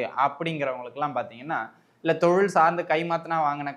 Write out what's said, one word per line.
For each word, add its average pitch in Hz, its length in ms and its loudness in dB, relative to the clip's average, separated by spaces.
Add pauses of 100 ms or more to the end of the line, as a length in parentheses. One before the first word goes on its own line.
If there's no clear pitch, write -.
(260)
அப்படிங்கிறவங்களுக்குலாம் 139 920 -4
பாத்தீங்கன்னா, 120 400 -6 (440)
இல்ல 165 120 2 (100)
தொழில் 185 320 4
சார்ந்து 170 260 4 (100)
கைமாத்தினா 165 540 0
வாங்கின 143 300 -4